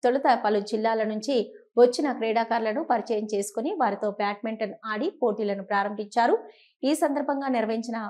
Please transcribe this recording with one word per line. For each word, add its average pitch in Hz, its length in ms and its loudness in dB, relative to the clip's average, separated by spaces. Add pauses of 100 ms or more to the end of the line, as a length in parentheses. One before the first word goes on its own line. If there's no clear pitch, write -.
తొలుత 269 240 2 (160)
పలు 208 160 4 (100)
జిల్లాల 220 320 0 (100)
నుంచి 214 240 -2 (440)
వచ్చిన 247 260 6 (120)
క్రీడాకారులను 226 720 0
పరిచయం 214 440 0
చేసుకుని 226 360 -2 (100)
వారితో 208 300 0 (100)
బ్యాడ్మింటన్ 208 540 -4 (180)
ఆడి 220 160 -2 (140)
పోటీలను 202 480 0
ప్రారంభించారు. 208 680 0 (460)
ఈ 277 200 2
సందర్భంగా 285 540 -2
నిర్వహించిన 226 420 -2 (120)